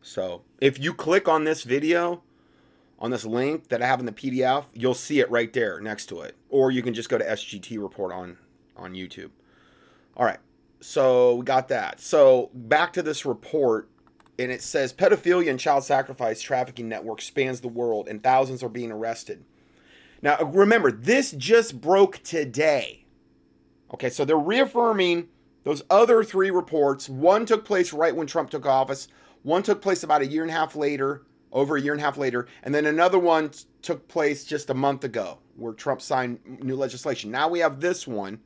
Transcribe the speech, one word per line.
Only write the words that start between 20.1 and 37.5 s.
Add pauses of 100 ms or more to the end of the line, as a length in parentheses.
Now,
remember,
this
just
broke
today. (880)
Okay,
so
they're
reaffirming (340)
those
other
three
reports.
One
took
place
right
when
Trump
took
office. (340)
One
took
place
about
a
year
and
a
half
later, (280)
over
a
year
and
a
half
later. (160)
And
then
another
one
t-, (160)
took
place
just
a
month
ago (160)
where
Trump
signed (240)
new
legislation.
Now
we